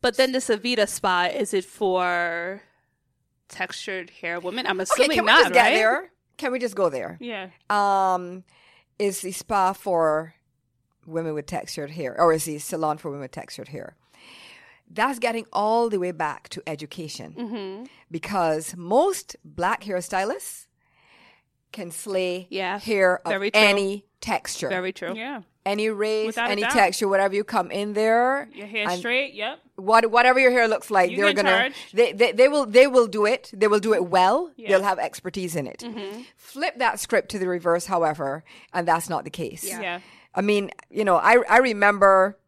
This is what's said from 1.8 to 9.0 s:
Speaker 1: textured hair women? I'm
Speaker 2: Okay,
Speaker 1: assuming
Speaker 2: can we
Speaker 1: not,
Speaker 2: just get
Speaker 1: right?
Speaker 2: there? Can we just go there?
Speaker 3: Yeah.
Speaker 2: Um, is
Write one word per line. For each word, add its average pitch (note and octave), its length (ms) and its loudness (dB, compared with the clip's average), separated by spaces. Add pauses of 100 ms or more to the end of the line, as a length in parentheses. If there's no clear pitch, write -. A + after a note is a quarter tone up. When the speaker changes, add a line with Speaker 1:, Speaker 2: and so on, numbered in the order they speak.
Speaker 1:
textured F#3 600 -8 (120)
hair E3+ 180 -6
women? G3 280 -8
I'm F#4+ 140 -4
Speaker 2:
Okay, - 20 -4
Speaker 1:
assuming D4+ 340 2
Speaker 2:
can F4+ 80 2
we A3 60 4
Speaker 1:
not, D#4 120 8
Speaker 2:
just F#3+ 100 0
get B3 100 8
Speaker 1:
right? A#3 120 4
Speaker 2:
there? C4 360 0 (260)
Can B3+ 140 -4
we B3+ 80 -4
just A#3 160 -6
go F#3+ 140 2
there? C3 300 -8
Speaker 3:
Yeah. G#3 300 -12 (200)
Speaker 2:
Um, F#3+ 720 0 (560)
is G3 220 -2